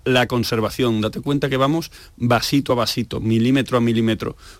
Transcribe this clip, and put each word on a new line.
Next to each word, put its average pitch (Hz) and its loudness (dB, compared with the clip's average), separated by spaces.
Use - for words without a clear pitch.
la 127 2
conservación. 113 0
Date 107 -4
cuenta 143 -2
que 131 -2
vamos 143 0
vasito 120 0
a 123 0
vasito, 117 -4
milímetro 120 2
a - 2
milímetro. 113 0